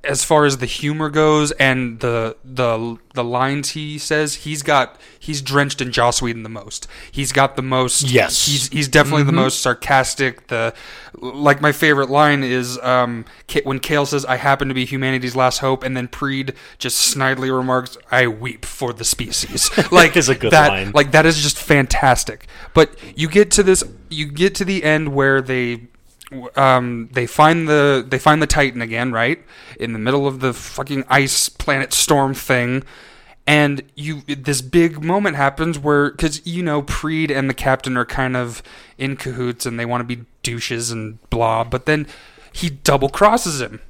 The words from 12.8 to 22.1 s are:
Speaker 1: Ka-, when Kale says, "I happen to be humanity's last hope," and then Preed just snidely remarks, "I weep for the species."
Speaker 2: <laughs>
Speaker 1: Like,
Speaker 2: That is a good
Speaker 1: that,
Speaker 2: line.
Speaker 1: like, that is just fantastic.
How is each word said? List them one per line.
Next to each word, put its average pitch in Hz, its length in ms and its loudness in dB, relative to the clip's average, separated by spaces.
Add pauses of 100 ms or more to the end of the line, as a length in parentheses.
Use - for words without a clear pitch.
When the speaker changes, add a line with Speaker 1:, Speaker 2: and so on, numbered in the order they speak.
Speaker 1:
Ka-, - 160 -2
when 135 160 -4
Kale 143 260 0
says, 143 200 -4
"I 127 100 0
happen 139 320 0
to 135 60 -4
be 131 100 -2
humanity's 131 540 -2
last 127 220 2
hope," 131 240 0
and 131 120 -4
then 123 140 -6
Preed 135 440 -6 (260)
just - 360 0
snidely 131 400 0
remarks, 127 420 -2 (140)
"I 123 160 4
weep 117 380 -8
for - 260 -6
the 113 140 -8
species." - 680 -2
Speaker 2:
<laughs> - 160 2
Speaker 1:
Like, 170 220 8
Speaker 2:
That 180 60 4
is 131 100 2
a 135 60 4
good 113 160 0
Speaker 1:
that, 151 180 8
Speaker 2:
line. 98 240 -4
Speaker 1:
like, 143 180 4
that 156 140 6
is 156 160 2
just 143 160 -2
fantastic. 131 920 2 (260)